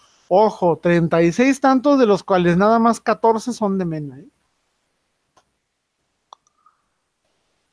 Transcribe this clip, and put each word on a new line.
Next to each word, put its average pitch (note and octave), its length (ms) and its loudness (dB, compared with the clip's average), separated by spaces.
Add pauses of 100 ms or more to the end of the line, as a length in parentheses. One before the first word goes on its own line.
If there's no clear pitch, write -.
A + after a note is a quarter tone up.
(340)
Ojo, G3 480 0
treinta E3+ 400 0
y E3+ 120 2
seis C4 260 0
tantos, C4+ 400 2
de B3+ 60 4
los G3+ 180 0
cuales F3 320 0
nada G#3+ 240 2
más A3+ 220 -2
catorce A3+ 500 -2
son G3+ 260 -4
de F#3 60 -4
Mena, D3+ 340 -8
¿eh? F#3 100 -20 (3500)